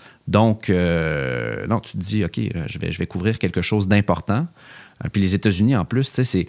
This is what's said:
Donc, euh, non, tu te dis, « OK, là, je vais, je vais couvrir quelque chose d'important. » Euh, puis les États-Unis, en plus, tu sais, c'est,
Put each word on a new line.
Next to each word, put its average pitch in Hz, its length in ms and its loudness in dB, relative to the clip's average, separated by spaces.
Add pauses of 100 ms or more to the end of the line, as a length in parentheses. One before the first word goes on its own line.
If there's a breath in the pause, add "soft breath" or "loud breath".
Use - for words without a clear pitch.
(280 soft breath)
Donc, 107 420 2
euh, 73 960 0
non, 107 140 0
tu - 140 -12
te 104 40 -6
dis, « 101 280 -2
OK, 82 120 -6 (160)
là, 82 140 -4
je - 100 -10
vais, 85 140 -4
je 82 80 -6
vais 87 80 -2
couvrir 101 320 -2
quelque - 240 0
chose 101 240 0
d'important. » 101 580 2 (580 loud breath)
Euh, - 80 -4
puis 104 80 -2
les 95 140 2
États-Unis, 104 420 2
en 87 100 2
plus, 135 260 -2
tu - 60 -4
sais, 127 60 2
c'est, 92 260 0